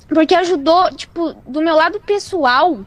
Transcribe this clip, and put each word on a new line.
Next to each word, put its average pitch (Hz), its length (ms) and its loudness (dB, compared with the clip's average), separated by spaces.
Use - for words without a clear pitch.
porque 320 260 2
ajudou, 339 580 2
tipo, 320 420 -8
do 277 140 -6
meu 320 160 0
lado 349 240 0
pessoal, 311 880 0